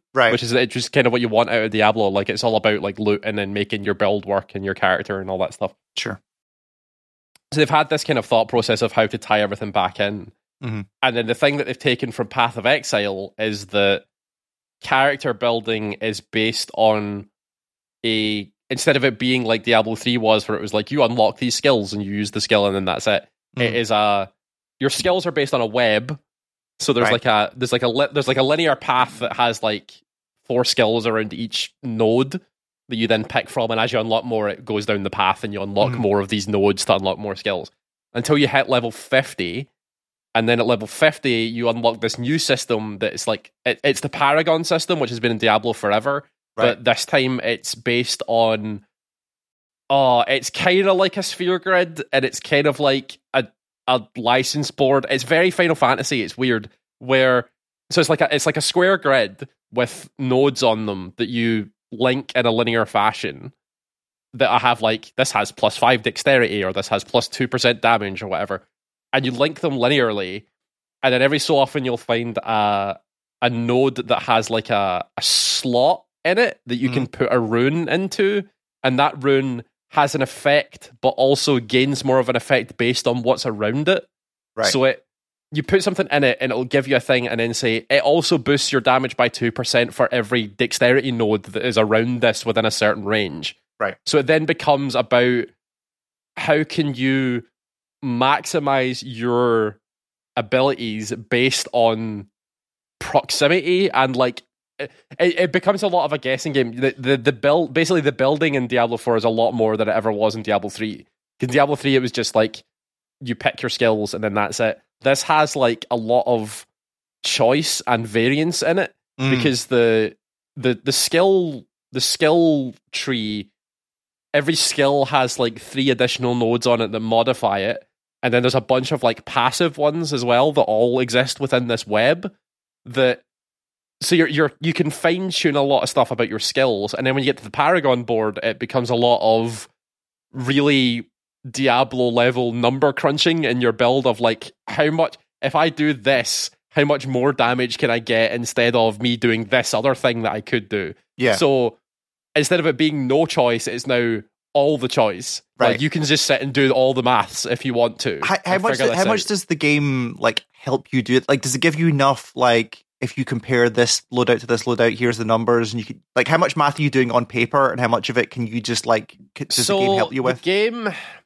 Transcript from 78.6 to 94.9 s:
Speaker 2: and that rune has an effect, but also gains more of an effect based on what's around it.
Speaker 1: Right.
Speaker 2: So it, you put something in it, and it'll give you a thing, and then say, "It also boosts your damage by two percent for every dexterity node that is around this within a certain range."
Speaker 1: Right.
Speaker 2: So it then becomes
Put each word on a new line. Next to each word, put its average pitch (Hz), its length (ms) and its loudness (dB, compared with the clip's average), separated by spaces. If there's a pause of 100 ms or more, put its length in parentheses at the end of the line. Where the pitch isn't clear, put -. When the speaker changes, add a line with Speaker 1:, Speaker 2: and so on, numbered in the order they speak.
Speaker 2:
and 127 160 0
that 143 220 0
rune 135 440 0 (240)
has 147 260 2
an 135 60 -2
effect, - 800 -2
but 131 80 2
also 135 500 2
gains 131 460 0
more 131 140 2
of 123 100 0
an 120 80 0
effect 120 400 -2
based 123 280 -2
on 120 180 0
what's 180 220 0
around 117 440 -2
it. - 180 -2 (480)
Speaker 1:
Right. 110 120 -2
Speaker 2:
So 131 180 2
it, 131 200 0 (480)
you 151 100 -4
put 190 200 0
something 190 260 -2
in 143 140 2
it, 123 160 2
and 127 140 -4
it'll 123 100 -2
give 131 240 0
you 135 80 2
a 120 60 2
thing, 123 260 0
and 117 140 -2
then 117 120 -2
say, 113 360 -2
"It 139 140 4
also 160 340 2
boosts 139 340 0
your 135 80 0
damage 127 380 0
by 123 100 2
two 117 240 -4
percent 120 420 -2
for 123 200 2
every 113 340 -2
dexterity 123 640 0
node 110 320 0
that 104 220 -6
is 113 120 -2
around 110 440 2
this 117 240 0
within 113 200 0
a 107 60 0
certain 107 320 0
range." 95 540 -4 (200)
Speaker 1:
Right. 98 280 -4
Speaker 2:
So 151 140 2
it 131 80 0
then 156 180 2
becomes 143 500 0